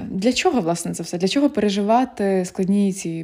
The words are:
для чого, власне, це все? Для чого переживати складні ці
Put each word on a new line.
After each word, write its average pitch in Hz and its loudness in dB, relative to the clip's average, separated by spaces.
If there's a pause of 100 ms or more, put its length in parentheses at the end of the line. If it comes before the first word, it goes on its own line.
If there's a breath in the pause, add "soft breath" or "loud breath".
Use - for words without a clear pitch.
(120)
для 208 0
чого, 277 2
власне, 170 -2
це 170 -8
все? 175 -8
Для 185 0
чого 277 2
переживати 208 0
складні 196 0
ці 165 -8